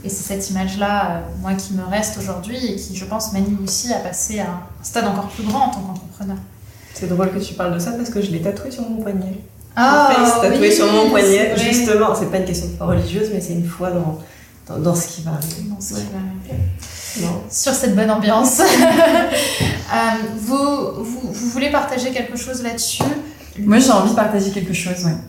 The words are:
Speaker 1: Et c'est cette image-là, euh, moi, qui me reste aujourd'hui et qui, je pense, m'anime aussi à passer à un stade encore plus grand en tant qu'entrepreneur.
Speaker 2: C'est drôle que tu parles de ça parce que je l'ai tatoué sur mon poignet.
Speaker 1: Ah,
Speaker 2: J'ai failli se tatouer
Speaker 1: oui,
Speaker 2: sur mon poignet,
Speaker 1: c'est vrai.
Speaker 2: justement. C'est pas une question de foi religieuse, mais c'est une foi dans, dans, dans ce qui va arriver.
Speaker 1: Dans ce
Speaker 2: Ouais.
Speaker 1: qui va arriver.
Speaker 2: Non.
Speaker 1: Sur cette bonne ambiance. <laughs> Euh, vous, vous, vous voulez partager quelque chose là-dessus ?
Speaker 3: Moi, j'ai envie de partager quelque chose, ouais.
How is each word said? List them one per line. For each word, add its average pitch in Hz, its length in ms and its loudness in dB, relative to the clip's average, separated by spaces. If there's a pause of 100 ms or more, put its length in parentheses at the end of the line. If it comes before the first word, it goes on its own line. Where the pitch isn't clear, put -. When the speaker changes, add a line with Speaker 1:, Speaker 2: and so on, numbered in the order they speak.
Speaker 1:
Et 196 40 -6
c'est - 140 -8
cette 196 280 -6
image-là, 196 640 0
euh, - 20 -6 (220)
moi, 190 140 -2
qui 196 180 -6
me 185 100 -2
reste 208 340 -2
aujourd'hui 190 380 -6 (100)
et 196 120 -4
qui, 190 180 -10
je 190 80 -8
pense, 214 300 -6
m'anime 196 280 0
aussi 233 300 -4
à 202 60 0
passer 190 420 -6
à 185 60 -2
un 175 140 -6 (240)
stade 226 220 -2
encore 196 220 -2
plus - 160 -8
grand 254 220 2
en - 40 0
tant 196 120 -6
qu'entrepreneur. 190 560 -10 (560)
Speaker 2:
C'est 185 160 -8
drôle 185 240 2
que 202 60 -4
tu - 160 -6
parles 175 180 -2
de 170 60 -2
ça 233 120 -4
parce 240 180 -4
que 202 120 -2
je 190 100 -2
l'ai 160 100 -2
tatoué 202 300 -4
sur 240 180 -8
mon 220 120 -4
poignet. 190 360 -6 (400)
Speaker 1:
Ah, 277 320 6
Speaker 2:
J'ai 262 60 6
failli 240 160 6
se 233 100 4
tatouer 208 280 4
Speaker 1:
oui, 214 40 8
Speaker 2:
sur 208 200 4
mon 214 160 6
poignet, 202 180 6
Speaker 1:
c'est 196 340 4
vrai. 240 120 2
Speaker 2:
justement. 214 420 4
C'est 165 160 -4
pas 190 60 -2
une 185 80 0
question 180 220 -4
de - 100 -8
foi 170 80 -6
religieuse, 180 480 0
mais 185 80 -2
c'est 170 120 -8
une 170 140 0
foi 180 240 -4
dans, 156 280 -2 (500)
dans, - 120 -6
dans 175 140 2
ce 170 120 -2
qui - 160 -12
va 160 80 -4
arriver. 160 380 -6
Speaker 1:
Dans 202 120 -8
ce 202 140 -10
Speaker 2:
Ouais. 208 40 -6
Speaker 1:
qui 202 140 -6
va 190 60 -8
arriver. 190 440 -6 (580)
Speaker 2:
Non. 170 280 -4
Speaker 1:
Sur - 240 -2
cette 214 220 2
bonne 220 160 4
ambiance. 220 560 4
<laughs> - 40 6 (1200)
Euh, 226 40 2 (420)
vous, 269 640 0
vous, 247 280 -6
vous 233 200 -4
voulez 269 180 0
partager 262 420 0
quelque 247 260 -4
chose 240 260 -6
là-dessus ? 233 400 -2 (560)
Speaker 3:
Moi, 208 200 6
j'ai 262 120 8
envie 202 180 6
de - 60 2
partager 208 340 2
quelque 190 240 -2
chose, 180 320 -4
ouais. 160 100 2 (140)